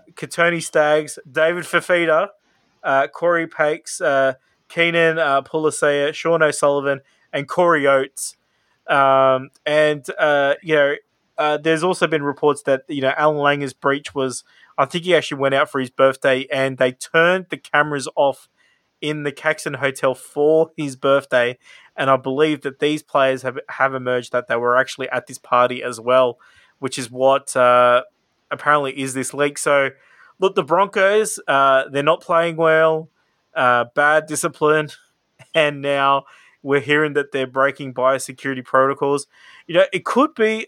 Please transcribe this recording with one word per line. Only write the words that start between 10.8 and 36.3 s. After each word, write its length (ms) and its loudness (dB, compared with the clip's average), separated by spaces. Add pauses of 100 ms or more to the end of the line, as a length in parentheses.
uh, 180 0
there's 260 0
also 240 0
been 160 -2
reports 420 0
that, 240 0
you 120 -8
know, 160 0
Alan 220 0
Langer's 340 -2
breach 420 -4
was, 300 -6 (340)
I 60 2
think 200 -6
he 100 0
actually 260 -2
went 140 0
out 160 0
for 100 -4
his 100 -6
birthday 640 0
and 260 -2
they 140 0
turned 580 0
the 60 -10
cameras 580 -2
off 340 -2 (520)
in 220 -6
the 100 -6
Caxton 420 -6
Hotel 400 -2
for 600 0
his 200 -8
birthday. 640 0 (380)
And 140 0
I 60 4
believe 460 0
that 160 -10
these 240 -2
players 400 0
have, 160 -8 (120)
have 240 -2
emerged 380 -6
that 160 -4
they 80 -2
were 200 0
actually 340 -2
at 160 -6
this 120 -16
party 440 0
as 160 -8
well, 400 2 (400)
which 200 -8
is 120 -8
what, 460 0
uh, 460 4 (480)
apparently 480 -2
is 160 -6
this 180 -6
leak. 260 -2
So, 320 0 (480)
look, 160 0
the 100 0
Broncos, 840 0
uh, 420 4
they're 120 -2
not 180 2
playing 360 -2
well, 520 2 (460)
uh, 300 2 (100)
bad 320 2
discipline, 640 -2 (320)
<laughs> 320 -16
and 260 0
now 440 0 (380)